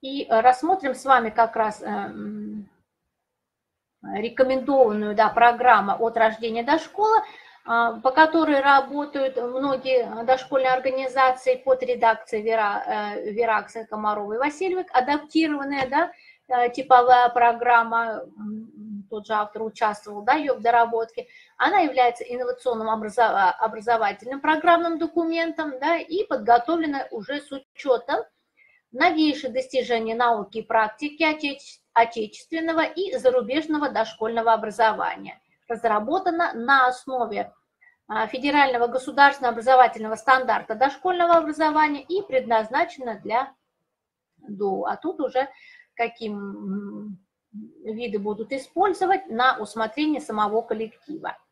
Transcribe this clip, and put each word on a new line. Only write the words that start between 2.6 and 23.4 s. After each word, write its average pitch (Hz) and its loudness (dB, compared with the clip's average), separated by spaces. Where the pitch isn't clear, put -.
рекомендованную, 233 0
да, 220 4
программу 233 4
«От 226 -2
рождения 220 0
до 285 2
школы», 440 0
а, 233 0
по 262 2
которой 311 4
работают 277 0
многие 254 -2
дошкольные 262 0
организации 254 0
под 254 0
редакцией 226 0
Вера-, 214 -2
э, 208 -6
Веракса, 220 -2
Комаровой, 214 -4
Васильевой, 349 -4
адаптированная, 277 -2
да, 311 0
э, 240 0
типовая 247 6
программа, 233 2
м, 214 -14
тот 214 -10
же 220 -4
автор 214 -4
участвовал, 214 -4
да, 240 4
её 285 0
в 214 -14
доработке. 226 0
Она 359 2
является 254 2
инновационным 247 -4
образова-, 214 2